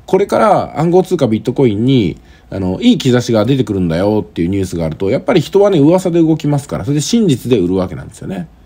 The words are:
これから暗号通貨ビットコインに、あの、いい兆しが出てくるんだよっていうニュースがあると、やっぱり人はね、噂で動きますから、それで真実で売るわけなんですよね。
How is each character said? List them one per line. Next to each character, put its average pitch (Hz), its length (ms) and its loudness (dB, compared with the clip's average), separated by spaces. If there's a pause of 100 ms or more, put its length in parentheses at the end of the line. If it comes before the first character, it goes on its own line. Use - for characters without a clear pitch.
こ - 120 0
れ 196 100 0
か 226 120 0
ら 185 400 0
暗 170 120 0
号 180 120 4
通 185 140 -2
貨 139 100 2
ビ 110 120 0
ッ - 20 -12
ト 123 120 -4
コ 135 140 2
イ 104 80 0
ン 110 100 -2
に、 120 340 2 (300)
あ 98 100 -8
の、 92 220 -4
い 240 120 4
い 190 40 2
兆 123 240 2
し 120 100 -4
が 107 140 2
出 135 100 2
て 127 80 0
く 104 100 -4
る 98 60 -2
ん 90 80 0
だ 80 80 0
よ 101 320 0
っ - 20 -20
て - 120 -6
い 82 40 0
う - 40 -2
ニ 98 80 -2
ュ 98 40 -2
ー 92 40 -2
ス 87 100 -10
が 82 100 -4
あ 80 40 -2
る 78 80 -8
と、 98 120 -2
や 131 100 0
っ - 20 -12
ぱ 240 120 -2
り 180 80 4
人 - 200 0
は 202 80 4
ね、 185 100 2
噂 180 320 2
で 170 100 2
動 160 140 2
き 156 120 -6
ま 147 120 0
す 131 80 -14
か - 100 -8
ら、 76 60 -6
そ 120 80 -4
れ 143 40 0
で 151 60 -2
真 226 260 0
実 120 220 0
で 123 80 4
売 87 120 0
る 95 60 0
わ 92 120 0
け 87 80 -10
な - 80 -12
ん - 60 -16
で - 40 -20
す - 60 -20
よ - 80 -12
ね。 98 220 -10 (160)